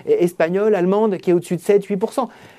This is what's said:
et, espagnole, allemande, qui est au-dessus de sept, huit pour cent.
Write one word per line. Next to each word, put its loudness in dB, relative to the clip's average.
et, 2
espagnole, 0
allemande, 0
qui -4
est 4
au-dessus -2
de -8
sept, 2
huit -4
pour -4
cent. -4